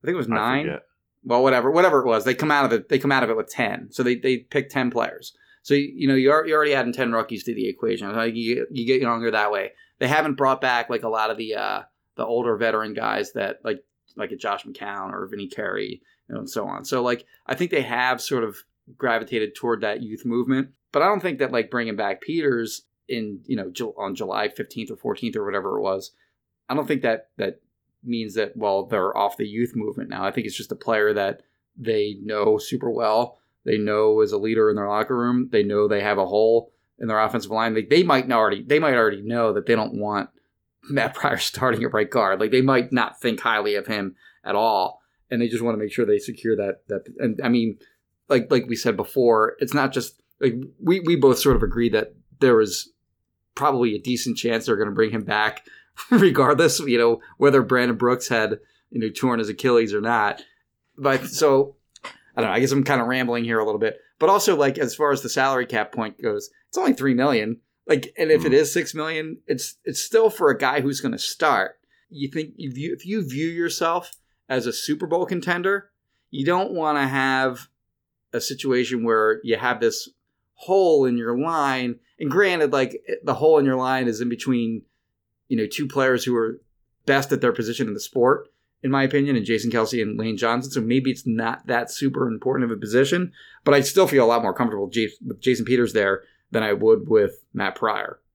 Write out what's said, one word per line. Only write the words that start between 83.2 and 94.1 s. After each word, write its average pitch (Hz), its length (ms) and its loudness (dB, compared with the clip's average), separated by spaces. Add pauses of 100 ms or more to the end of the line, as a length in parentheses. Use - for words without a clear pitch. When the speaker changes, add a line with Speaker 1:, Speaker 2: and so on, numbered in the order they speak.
Speaker 1:
the 143 120 -2
hole 156 240 6
in 139 80 4
your 131 100 2
line 131 320 0
is 110 140 -4
in 123 60 -2
between, 117 540 -2 (640)
you 127 80 -2
know, 110 100 0
two 143 220 -6
players 131 360 2
who 123 120 0
are 113 240 -2 (460)
best 139 260 2
at 135 80 0
their 123 120 2
position 117 360 -4
in 104 60 -6
the 101 40 -8
sport, 127 480 2 (380)
in 131 80 0
my 135 100 2
opinion, 139 320 2
and 110 100 0
Jason 113 240 0
Kelce 113 320 0
and 107 160 -4
Lane 110 200 -4
Johnson. 120 340 -2
So 135 100 -4
maybe 123 300 0
it's - 160 -6
not 113 400 -4
that 120 240 -2
super 135 380 -2
important 123 420 -2
of 110 60 -4
a 101 40 -12
position, 139 520 0 (320)
but 143 100 4
I 139 60 6
still 175 260 4
feel 135 180 4